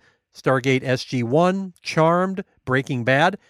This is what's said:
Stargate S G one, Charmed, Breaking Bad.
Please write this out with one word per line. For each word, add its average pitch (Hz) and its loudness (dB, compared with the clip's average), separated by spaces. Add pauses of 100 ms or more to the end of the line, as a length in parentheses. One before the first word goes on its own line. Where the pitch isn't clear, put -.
(360)
Stargate 131 0
S 127 -2
G 123 -4
one, 180 0
Charmed, 180 0 (220)
Breaking 131 -2
Bad. 147 2 (100)